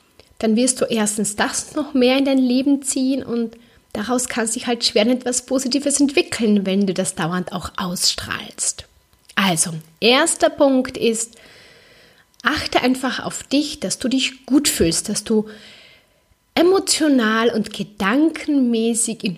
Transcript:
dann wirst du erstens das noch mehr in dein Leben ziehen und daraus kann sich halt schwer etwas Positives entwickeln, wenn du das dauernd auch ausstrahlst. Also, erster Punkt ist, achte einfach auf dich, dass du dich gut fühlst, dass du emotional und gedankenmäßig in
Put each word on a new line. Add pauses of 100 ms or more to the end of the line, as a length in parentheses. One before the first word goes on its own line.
(400)
dann
wirst
du
erstens
das
noch
mehr
in
dein
Leben
ziehen
und (360)
daraus
kann
sich
halt
schwer
etwas
Positives
entwickeln,
wenn
du
das
dauernd
auch
ausstrahlst. (500)
Also, (280)
erster
Punkt
ist, (1040)
achte
einfach
auf
dich,
dass
du
dich
gut
fühlst,
dass
du (1080)
emotional
und
gedankenmäßig
in